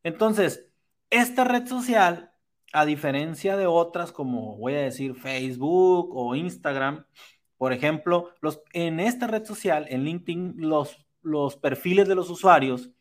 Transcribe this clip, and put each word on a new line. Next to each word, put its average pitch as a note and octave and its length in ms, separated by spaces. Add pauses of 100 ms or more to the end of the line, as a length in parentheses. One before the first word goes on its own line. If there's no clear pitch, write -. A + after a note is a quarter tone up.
Entonces, G3 640 (440)
esta A#3+ 320
red B3 240
social, A3+ 640 (400)
a D3+ 140
diferencia D3+ 720
de F#3+ 120
otras, E3+ 440
como A2+ 460
voy B2 160
a D3 80
decir, C3+ 320
Facebook C3+ 1040
o B2 160
Instagram, D3 720 (520)
por C3 140
ejemplo, D#3 600 (100)
los, D3+ 300
en E3+ 280
esta A#3+ 280
red A3 180
social, E3+ 440
en C3 160
LinkedIn, F3 520
los, D#3 480 (160)
los D3 340
perfiles F3+ 520
de F#3+ 80
los F3 160
usuarios C#3 580 (120)